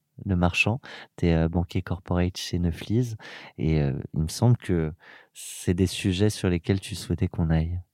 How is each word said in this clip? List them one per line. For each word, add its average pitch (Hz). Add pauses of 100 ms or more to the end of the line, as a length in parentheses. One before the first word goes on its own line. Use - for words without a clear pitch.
(260)
Le 98
Marchand. 87 (340)
T'es, 87
euh, 82
banquier 87
corporate 87
chez -
Neuflize. 107 (400)
Et, 78
euh, 69 (180)
il -
me 78
semble 117
que 80 (400)
c'est -
des 90
sujets 98
sur 98
lesquels 90
tu -
souhaitais 90
qu'on 85
aille. 82 (140)